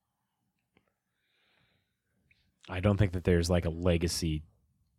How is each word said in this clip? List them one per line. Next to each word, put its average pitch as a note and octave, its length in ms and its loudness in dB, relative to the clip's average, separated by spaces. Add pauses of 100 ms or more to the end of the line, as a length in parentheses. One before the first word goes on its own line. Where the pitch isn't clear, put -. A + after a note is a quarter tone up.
(2750)
I F2+ 100 -8
don't G2+ 180 2
think G2 160 2
that F2+ 120 -6
there's, E2+ 240 2
like, F2 160 2
a E2+ 40 -2
legacy E2+ 760 -2 (560)